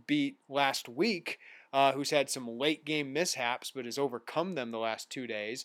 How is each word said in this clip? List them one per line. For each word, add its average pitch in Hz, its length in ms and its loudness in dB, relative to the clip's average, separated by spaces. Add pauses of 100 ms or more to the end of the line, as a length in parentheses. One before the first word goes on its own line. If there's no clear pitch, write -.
beat 143 340 2 (100)
last 135 400 2
week, 170 500 0 (340)
uh, 139 200 8
who's 139 180 -2
had 143 180 4
some 117 300 -6
late 151 260 0
game 147 280 -2
mishaps 135 580 -2
but 131 140 -6
has 117 140 -8
overcome 143 580 -2
them 120 160 -4
the 113 60 -4
last 110 320 -4
two 127 180 -8
days, 110 360 -6